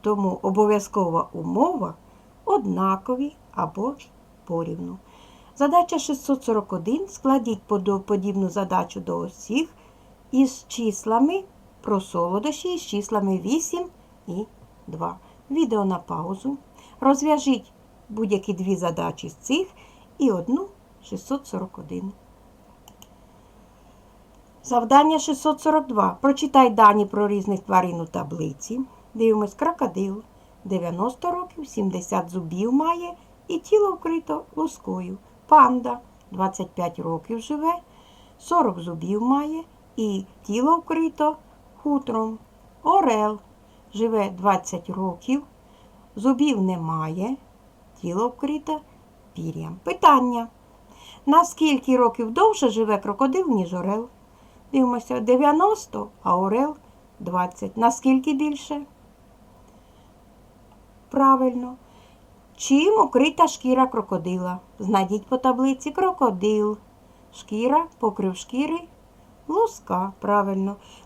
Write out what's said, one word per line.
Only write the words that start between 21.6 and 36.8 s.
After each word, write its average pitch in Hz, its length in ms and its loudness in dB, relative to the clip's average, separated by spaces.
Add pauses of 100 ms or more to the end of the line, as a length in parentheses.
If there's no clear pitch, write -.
один. 180 320 -10 (2500)
Завдання 277 560 4
шістсот 302 420 -2
сорок 311 260 2
два. 202 340 0
Прочитай 277 480 4
дані 208 360 6
про 202 220 0
різних 202 320 -2
тварин 185 420 0
у 165 40 -6
таблиці. 165 760 -8 (320)
Дивимось, 214 400 2
крокодил. 202 680 -4 (400)
Дев'яносто 185 680 -4
років, 349 360 -8
сімдесят 185 640 -4
зубів 180 440 -4
має 349 400 -2 (340)
і 339 120 -4
тіло 415 320 2
вкрито 330 520 -6 (120)
лускою. 160 640 -6 (300)
Панда 247 520 6 (320)
двадцять 190 400 -4
п'ять 175 280 -6